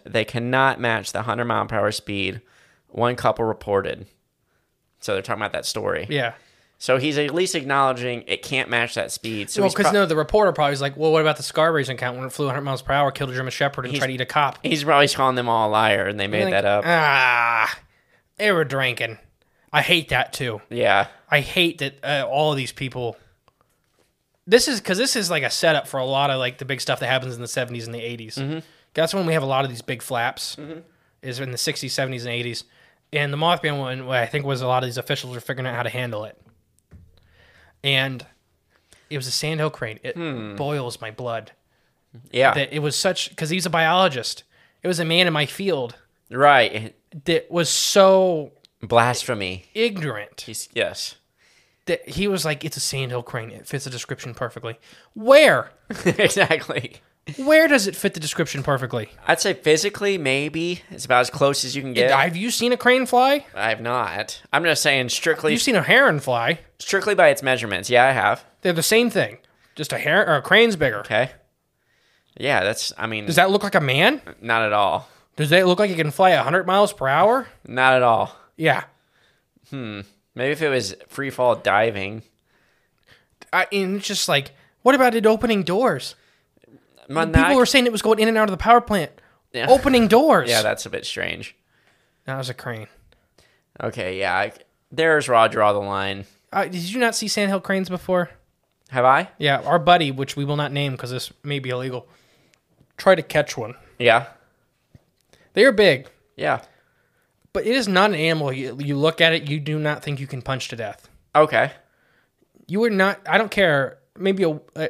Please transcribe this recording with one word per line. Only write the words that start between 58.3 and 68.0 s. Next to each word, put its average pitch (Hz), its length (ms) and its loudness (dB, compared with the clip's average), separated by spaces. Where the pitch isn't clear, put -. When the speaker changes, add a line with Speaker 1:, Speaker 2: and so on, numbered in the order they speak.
Speaker 2:
perfectly? 123 460 -4
Speaker 1:
I'd 170 140 4
say 190 140 0
physically, 196 640 0
maybe. 156 720 -4
It's 131 160 -16
about 123 160 4
as 123 80 -2
close 143 340 0
as 127 100 -8
you 139 60 -8
can 135 140 -8
get. 123 160 4
Speaker 2:
Have 143 260 2
you 214 140 -6
seen 233 220 -2
a 247 40 -2
crane 247 300 2
fly? 269 480 2
Speaker 1:
I 107 160 -2
have 110 100 -4
not. 113 640 -4
I'm 143 120 2
just 156 180 2
saying 135 260 2
strictly 156 440 0
Speaker 2:
You've 233 100 0
seen 262 140 0
a 170 60 2
heron 180 380 4
fly. 127 380 -2
Speaker 1:
strictly 196 360 -2
by 175 160 8
its 139 120 0
measurements. 113 460 -2
Yeah, 123 180 6